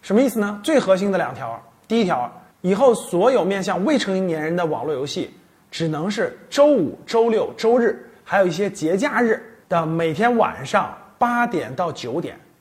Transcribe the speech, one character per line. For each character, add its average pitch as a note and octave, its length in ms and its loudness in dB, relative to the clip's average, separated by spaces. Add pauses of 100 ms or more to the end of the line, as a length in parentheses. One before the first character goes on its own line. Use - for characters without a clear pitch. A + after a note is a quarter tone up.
什 F#3+ 120 0
么 A3+ 60 6
意 C#4 80 4
思 A3+ 100 -4
呢？ G#3 240 -4
最 D#4 160 2
核 F#3+ 160 4
心 G3 160 0
的 F#3 60 0
两 C3+ 160 -2
条， A#2 260 -10 (280)
第 A3+ 120 2
一 A3+ 40 4
条， C3+ 280 -2 (300)
以 F#3 140 0
后 A#3+ 180 6
所 G#3 380 0
有 A3+ 120 4
面 F#3+ 200 -2
向 F#3 200 -4
未 C#4+ 140 2
成 F#3+ 300 -2
年 D#3+ 120 -2
人 D#3 160 -2
的 F3 80 0
网 C#3 220 -2
络 D#3 80 -2
游 C3 100 -4
戏 D3 300 -8 (380)
只 E3 160 -4
能 D#3 240 -4
是 G3+ 260 -4 (100)
周 C#4+ 200 4
五、 A#3+ 280 2 (120)
周 A#3 240 2
六、 F#3+ 260 0
周 A3+ 220 2
日， - 280 0 (160)
还 - 140 -2
有 G3 80 4
一 F3+ 60 0
些 F#3 180 -2
节 F#3 260 -2
假 A3 240 0
日 A#3 220 2 (260)
的 E3+ 160 0
每 D#3+ 300 -2
天 A#3 240 2
晚 - 260 0
上 F#3 320 -2 (240)
八 A#3+ 280 0
点 C3+ 280 -4
到 E3+ 160 -2
九 B2+ 300 -6
点， - 180 -10 (220)